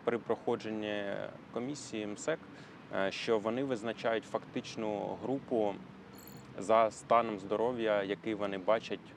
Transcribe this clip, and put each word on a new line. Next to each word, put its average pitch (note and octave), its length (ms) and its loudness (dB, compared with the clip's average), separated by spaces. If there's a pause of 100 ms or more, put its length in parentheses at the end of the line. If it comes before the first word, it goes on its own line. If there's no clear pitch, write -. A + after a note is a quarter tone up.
при A#2 140 2
проходженні G#2+ 840 0 (500)
комісії A#2+ 540 -4
мсек, D3+ 320 -2 (560)
е, G2 160 2
що A2+ 280 2
вони A2 240 0
визначають A2+ 640 0
фактичну G#2+ 1000 -2
групу A#2 500 2 (840)
за A2 340 6
станом A2+ 480 4
здоров'я, G#2+ 640 2
який G2 300 -2
вони G2 240 -2
бачать G#2 600 0